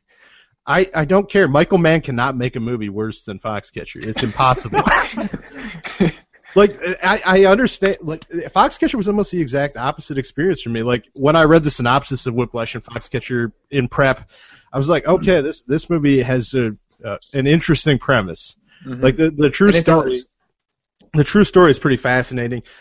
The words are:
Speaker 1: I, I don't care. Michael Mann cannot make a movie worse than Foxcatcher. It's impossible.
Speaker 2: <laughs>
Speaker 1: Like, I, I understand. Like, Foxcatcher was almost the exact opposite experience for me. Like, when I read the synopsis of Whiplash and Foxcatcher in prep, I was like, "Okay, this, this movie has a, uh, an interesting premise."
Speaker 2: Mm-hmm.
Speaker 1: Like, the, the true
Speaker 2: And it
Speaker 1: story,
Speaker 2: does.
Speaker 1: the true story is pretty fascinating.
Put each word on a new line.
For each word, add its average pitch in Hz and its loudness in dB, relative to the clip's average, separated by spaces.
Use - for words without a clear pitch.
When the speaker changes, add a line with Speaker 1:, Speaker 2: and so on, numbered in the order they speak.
Speaker 1:
I, 180 2
I 156 0
don't 196 2
care. 196 4
Michael 170 2
Mann 165 4
cannot 131 -4
make 120 -4
a 123 -6
movie 113 -4
worse 107 -8
than 98 -12
Foxcatcher. - -10
It's 110 -4
impossible. 127 0
Speaker 2:
<laughs> - -4
Speaker 1:
Like, 202 4
I, 196 0
I 190 6
understand. 196 2
Like, 160 -10
Foxcatcher 190 -2
was 202 -2
almost 202 -2
the 180 -2
exact 139 -4
opposite 135 -6
experience 147 -4
for - -8
me. 113 -4
Like, 123 -2
when 139 2
I 165 6
read 160 6
the 147 0
synopsis 131 -2
of 120 -6
Whiplash 117 -6
and 110 -14
Foxcatcher 120 -6
in 131 0
prep, - 0
I 131 -4
was 139 -2
like, 160 2
"Okay, 185 2
this, 143 -6
this - -4
movie 143 2
has 123 -2
a, 117 -2
uh, 104 -8
an 139 -2
interesting 151 2
premise." 98 -2
Speaker 2:
Mm-hmm. 127 -8
Speaker 1:
Like, 131 4
the, 160 2
the 147 2
true 190 2
Speaker 2:
And 180 6
it 170 4
Speaker 1:
story, 160 2
Speaker 2:
does. 127 -6
Speaker 1:
the 151 4
true 208 4
story 180 6
is - 0
pretty 135 0
fascinating. 123 -4